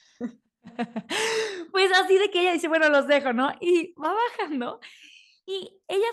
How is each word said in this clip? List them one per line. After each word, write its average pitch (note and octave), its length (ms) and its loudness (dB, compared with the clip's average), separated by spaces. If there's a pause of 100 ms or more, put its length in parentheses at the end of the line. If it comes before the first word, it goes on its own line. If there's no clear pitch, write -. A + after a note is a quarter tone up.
(640)
<laughs> G4+ 1080 -6
Pues F#4+ 220 2
así F#4+ 240 4
de G4 120 2
que F#4 120 0
ella F4+ 120 2
dice, E4+ 140 -2
"Bueno, D#4 220 2
los C#4+ 180 4
dejo", C4+ 260 2
¿no? C4 180 0 (100)
Y F4 340 0
va D4+ 180 -4
bajando, D#4+ 640 -4 (680)
y F#4 420 -12
ella G4 260 0